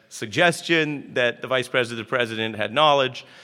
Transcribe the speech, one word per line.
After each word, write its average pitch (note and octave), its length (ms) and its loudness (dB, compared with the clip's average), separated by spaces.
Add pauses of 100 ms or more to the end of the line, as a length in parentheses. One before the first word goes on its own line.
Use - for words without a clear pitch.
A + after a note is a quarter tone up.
suggestion D3+ 1080 0
that A#2+ 260 0
the B2 60 -10
vice B2+ 200 0
president, A#2 380 -2
the - 40 -20
president A2 480 -2
had G#2 140 -2
knowledge. C#3 540 2 (180)